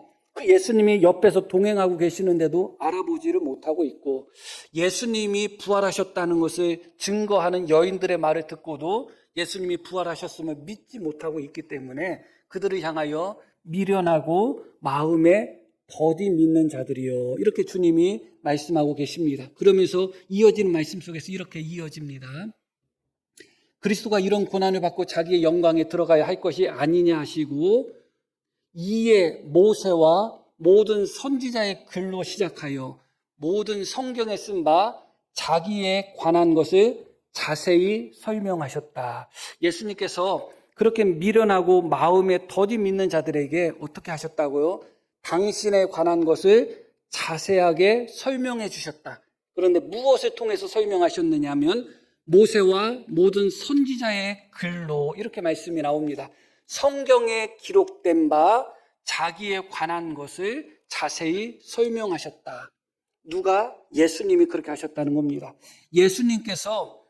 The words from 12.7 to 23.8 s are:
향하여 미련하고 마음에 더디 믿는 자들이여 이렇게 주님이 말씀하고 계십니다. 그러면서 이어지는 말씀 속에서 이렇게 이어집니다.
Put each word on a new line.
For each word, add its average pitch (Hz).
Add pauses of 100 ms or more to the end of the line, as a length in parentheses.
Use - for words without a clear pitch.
향하여 156 (240)
미련하고 180 (160)
마음에 165 (360)
더디 165
믿는 160
자들이여 127
이렇게 202
주님이 180 (200)
말씀하고 147
계십니다. 139
그러면서 185 (160)
이어지는 202
말씀 165
속에서 170
이렇게 180
이어집니다. 151 (1500)